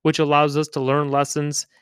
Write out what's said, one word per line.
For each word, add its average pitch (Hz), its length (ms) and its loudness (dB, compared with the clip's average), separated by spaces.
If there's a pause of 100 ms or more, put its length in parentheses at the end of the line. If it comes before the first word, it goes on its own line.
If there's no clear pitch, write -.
which 156 160 0
allows 147 360 2
us 151 140 -2
to 147 100 -6
learn 139 300 0
lessons 143 580 -2 (140)